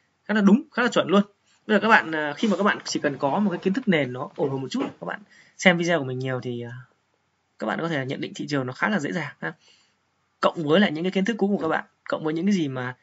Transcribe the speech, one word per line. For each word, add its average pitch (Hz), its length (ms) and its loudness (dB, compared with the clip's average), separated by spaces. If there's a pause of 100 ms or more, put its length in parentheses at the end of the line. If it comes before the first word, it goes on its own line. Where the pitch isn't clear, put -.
(240)
khá 208 100 -2
là 220 60 4
đúng, 202 220 8 (100)
khá 233 100 0
là 247 60 2
chuẩn 151 200 0
luôn. 196 140 6 (480)
Bây 214 60 6
giờ 196 60 2
các 214 60 2
bạn, 160 260 4
à, 151 220 -2
khi 233 120 0
mà 190 80 2
các 185 60 0
bạn 180 220 2
chỉ - 160 -6
cần 139 180 -2
có 143 200 0
một 208 120 2
cái 175 80 -2
kiến 190 140 0
thức 262 160 -2
nền 143 240 2
nó 127 240 -10
ổn 147 140 -2
ổn 135 100 -4
một 131 100 -8
chút, 131 120 -4 (180)
các - 40 -12
bạn - 160 -8 (380)
xem 175 200 4
video 170 200 2
của 139 60 -2
mình 127 140 -6
nhiều 131 220 -4
thì, 120 220 -8
à, 120 100 -12 (840)
các 220 80 -6
bạn 208 140 -4
có 165 80 -4
thể 139 180 -4
nhận 135 140 -6
định - 140 -8
thị 156 120 -8
trường 143 200 -2
nó 127 60 -8
khá 185 160 -2
là 208 100 0
dễ 151 140 -4
dàng 156 280 -6
ha. 180 120 -8 (880)
Cộng - 240 0
với 156 160 4
lại 202 120 2
những 160 120 -4
cái 185 60 -2
kiến 190 140 0
thức 220 140 -2
cũ 196 100 0
của 190 140 -2
các 160 60 -2
bạn, 156 160 -2 (240)
cộng - 160 -4
với 156 100 -2
những 165 120 -2
cái 208 60 4
gì 165 160 0
mà, 127 340 -6